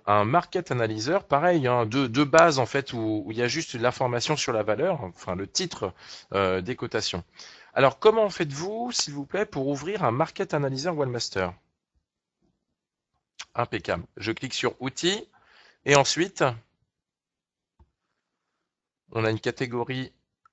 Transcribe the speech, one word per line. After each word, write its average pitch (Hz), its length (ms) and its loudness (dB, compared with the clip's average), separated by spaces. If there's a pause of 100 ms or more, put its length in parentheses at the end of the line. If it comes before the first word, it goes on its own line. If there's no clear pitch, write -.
un 104 180 4
market 170 460 0
analyzer, 117 560 0
pareil, 151 400 4
hein, 123 180 4
de, 131 220 0
de 123 160 2
base 160 360 6
en 123 60 4
fait, - 280 -4
où, 107 320 -2
où 107 60 -10
il 110 60 -6
y 120 60 2
a 123 40 2
juste 147 280 -4
l'information 123 600 0
sur 135 180 -2
la 107 100 2
valeur, 127 400 0
enfin 90 320 -8
le 95 120 -6
titre, 131 460 -4 (400)
euh, 92 280 2
des 120 140 -6
cotations. 107 480 -4 (500)
Alors 131 260 4
comment 220 300 6
faites-vous, 185 640 -4
s'il - 220 -2
vous 143 120 -8
plaît, 202 200 -2
pour 135 220 -4
ouvrir 156 360 -2
un 123 80 4
market 156 440 -2
analyzer 143 400 -2
Webmaster ? 117 580 -2 (2000)
Impeccable. 101 500 -4 (120)
Je 107 140 -4
clique 123 240 -6
sur - 260 -2
Outils, 180 460 -2 (580)
et 143 100 6
ensuite, 156 480 2 (2750)
on 113 140 0
a 110 40 4
une 110 100 0
catégorie 123 720 -4 (420)